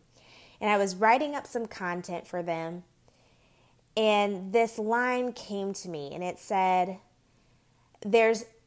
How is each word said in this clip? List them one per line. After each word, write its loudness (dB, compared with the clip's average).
And 0
I 4
was 0
writing 2
up -6
some -4
content -6
for -6
them, -6
and 2
this 2
line 0
came -6
to -12
me, -8
and -8
it -6
said, 2
"There's 4